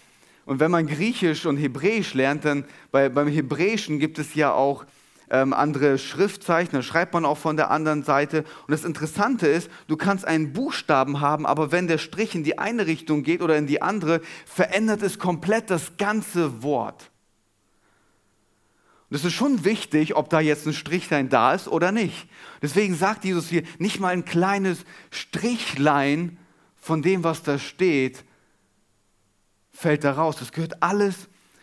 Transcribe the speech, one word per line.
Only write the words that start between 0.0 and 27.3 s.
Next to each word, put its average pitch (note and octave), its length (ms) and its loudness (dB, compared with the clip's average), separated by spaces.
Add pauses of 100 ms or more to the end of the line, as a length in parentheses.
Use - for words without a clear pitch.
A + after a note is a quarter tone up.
Und C3+ 140 -4
wenn D#3+ 140 4
man D#3+ 160 2
Griechisch D#3+ 580 0
und D3 100 0
Hebräisch D3 580 -2
lernt, C#3 300 0
dann C#3+ 200 0 (260)
bei, C3+ 180 4
beim D3 200 2
Hebräischen D3+ 720 -2
gibt D#3 180 -2
es - 160 -8
ja D3+ 160 2
auch, C#3 360 0 (440)
ähm, C3 220 2
andere C#3 460 2
Schriftzeichen, F3 760 0
dann C3 100 0
schreibt E3+ 300 -2
man E3 140 2
auch D3 100 2
von D#3 220 -2
der D3+ 120 2
anderen D3+ 320 0
Seite. D3+ 420 0 (220)
Und - 40 -2
das D#3 120 0
Interessante F#3 640 -2
ist, E3 220 2 (180)
du D#3 120 -2
kannst F#3+ 260 0
einen D#3 300 0
Buchstaben C#3+ 680 0
haben, D3+ 240 0
aber D3 260 0
wenn F3+ 160 0
der E3 120 2
Strich G3 360 -6
in D#3+ 100 -2
die D#3 120 0
eine G#3+ 300 -2
Richtung D#3 360 -2
geht E3 200 0
oder D#3+ 160 4
in D3 80 0
die C#3+ 160 0
andere, E3+ 400 0 (240)
verändert G#3 560 0
es F#3+ 160 -2
komplett G3 500 0
das - 300 -4
ganze F3 640 -2
Wort. A#2+ 480 -4 (2000)
Und C#3 60 -6
es D3 100 -6
ist E3+ 80 0
schon A#3 320 2
wichtig, D#3 500 0
ob D3+ 140 -2
da D#3+ 100 4
jetzt D3+ 260 0
ein D#3 60 -2
Strichlein D#3 560 -2
da B2+ 240 6
ist F#3 160 -2
oder E3+ 240 2
nicht. G#3+ 340 -2 (360)
Deswegen F3+ 320 0
sagt F#3+ 320 -2
Jesus F3 240 -2
hier, E3 140 0 (140)
nicht G3 220 -2
mal F#3 80 0
ein F3+ 160 0
kleines F#3+ 600 0 (240)
Strichlein D3+ 1300 0 (420)
von D#3+ 220 -2
dem, F3+ 200 2
was D#3+ 200 0